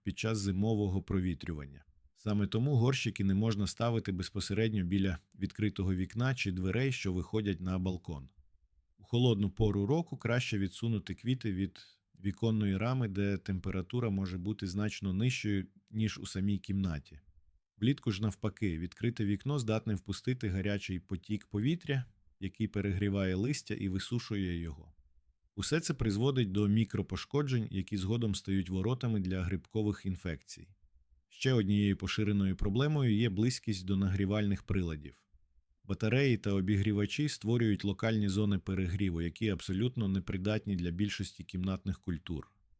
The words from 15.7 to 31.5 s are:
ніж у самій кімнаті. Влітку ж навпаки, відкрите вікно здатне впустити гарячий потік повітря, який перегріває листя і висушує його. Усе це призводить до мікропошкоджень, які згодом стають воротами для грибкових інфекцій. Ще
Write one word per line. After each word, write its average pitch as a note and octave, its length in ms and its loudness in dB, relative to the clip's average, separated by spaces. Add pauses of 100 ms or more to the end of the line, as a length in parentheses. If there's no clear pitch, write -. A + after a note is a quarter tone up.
ніж A2 280 -2
у - 80 -10
самій G2 320 0
кімнаті. F2+ 600 -4 (580)
Влітку A#2+ 340 0
ж F#2+ 100 -2
навпаки, G2+ 560 -2
відкрите A2+ 460 -2
вікно G#2 340 0
здатне A2 360 0
впустити A2 540 -4
гарячий F#2+ 520 -2
потік G2 460 -6
повітря, C3 580 0 (360)
який G2 280 -4
перегріває G2 680 0
листя A#2+ 400 -2
і G2 140 -4
висушує F#2+ 720 -2
його. D#2+ 340 -8 (640)
Усе D3 240 0
це E3 140 -2
призводить A#2 580 2
до G#2 160 4
мікропошкоджень, A2+ 1040 0
які F#2+ 260 -2
згодом G#2 380 0
стають F#2+ 360 0
воротами A2 500 0
для F#2 220 -2
грибкових G2 640 -2
інфекцій. E2+ 600 -8 (600)
Ще - 240 0